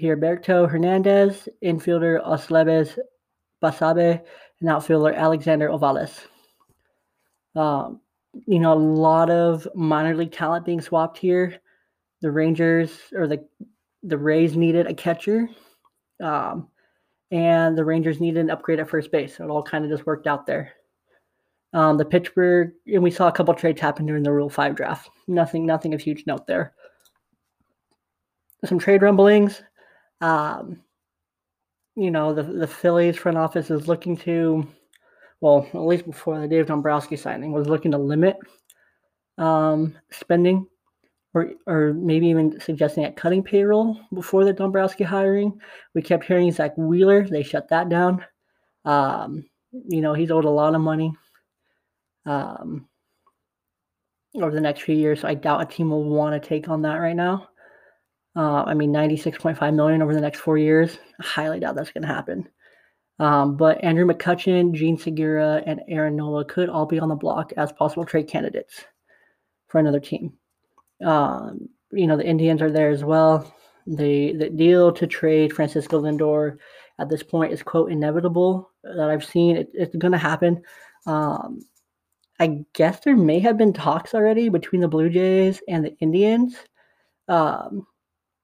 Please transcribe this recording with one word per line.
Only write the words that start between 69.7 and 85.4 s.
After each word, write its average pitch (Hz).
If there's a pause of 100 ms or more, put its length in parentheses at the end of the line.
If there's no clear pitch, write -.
another 143
team. 143 (720)
Um, - (220)
you 185
know, 156
the -
Indians 160
are 156
there 151
as 143
well. 156 (360)
The, 147
the 156
deal 175
to 170
trade 156
Francisco 151
Lindor 151 (420)
at 147
this 156
point 160
is, 127
quote, 165
inevitable 175 (140)
that 156
I've 151
seen. 170
It, 165
it's 170
gonna 180
happen. 170 (460)
Um, 151 (800)
I 151 (100)
guess 170
there 285
may 165
have 214
been 214
talks -
already 220
between 180
the 170
Blue 160
Jays 190